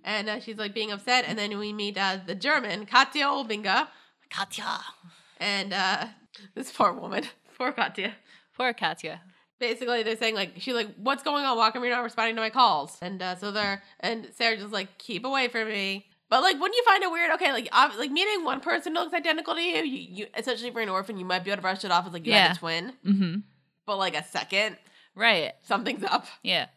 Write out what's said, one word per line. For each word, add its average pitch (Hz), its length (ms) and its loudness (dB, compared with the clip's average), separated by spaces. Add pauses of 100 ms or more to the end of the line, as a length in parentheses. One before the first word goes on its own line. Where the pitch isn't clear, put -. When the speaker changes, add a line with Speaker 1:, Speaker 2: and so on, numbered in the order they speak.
Speaker 1:
And, 208 260 -4
uh, 214 100 -4
she's, 220 160 -12
like, 208 160 -6
being 214 200 -4
upset. 240 340 0
And 190 120 -4
then 208 200 -4
we 208 160 -6
meet, 202 240 -4
uh, 190 260 0
the 190 120 -6
German, 214 500 -2
Katja 269 380 4
Obinger. 233 640 0 (420)
Speaker 2:
Katja. - 480 -6 (600)
Speaker 1:
And, 196 360 -2
uh, 190 320 2 (240)
<laughs> 202 240 -20
this - 180 -10
poor 202 200 4
woman. 175 320 -6 (340)
Poor 151 140 -2
Katja. 190 420 -4 (420)
Speaker 2:
Poor 247 160 0
Katja. 165 480 -4 (380)
Speaker 1:
Basically, 240 440 -2
they're 220 140 -2
saying, 220 200 0
like, 190 220 -2
she's 247 160 -4
like, 208 220 -2
"What's 240 260 -2
going 294 220 0
on? 262 140 2
Why 220 120 6
come 247 140 -6
you're 240 100 2
not 247 100 0
responding 226 320 -2
to 226 40 -2
my 220 100 0
calls?" 202 520 4
And, 185 180 -8
uh, 185 160 -4
so 202 140 -6
they're, 196 320 -2 (160)
and 226 380 -4
Sarah 226 200 2
just, 202 160 -10
like, 196 240 -6
"Keep 226 300 -8
away 269 220 0
from 226 200 -4
me." 196 380 -4 (240)
But, 240 120 6
like, 370 160 4
wouldn't 392 180 0
you 480 80 4
find 403 180 8
it 370 80 0
weird? 339 220 2
Okay, 320 200 2
like, 220 200 -2
ob-, 262 260 6
like, 269 120 -2
meeting 370 340 0
one 262 160 -2
person 320 340 -2
who 339 80 0
looks 330 100 -4
identical 320 420 0
to 330 60 -2
you, 339 220 0
you, 285 280 -4
you, 190 160 -8 (120)
essentially 233 320 -4
for 226 100 -6
an 214 80 -2
orphan, 190 300 -4
you 180 80 -8
might 180 180 0
be 196 60 -6
able 202 80 0
to 180 40 -10
brush 190 220 -2
it 196 60 -6
off 180 160 4
as, 175 60 -10
like, 170 140 -10
you 226 60 2
Speaker 2:
Yeah. 196 160 8
Speaker 1:
had 175 80 2
a - 40 -12
twin. 170 320 -2 (120)
Speaker 2:
Mm-hmm. 190 360 2 (440)
Speaker 1:
But, 208 140 -2
like, 185 160 0
a 156 100 -2
second, 190 540 -2 (360)
Speaker 2:
Right. 196 380 2 (100)
Speaker 1:
something's 254 420 -2
up. - 220 0 (160)
Speaker 2:
Yeah. 180 240 0 (100)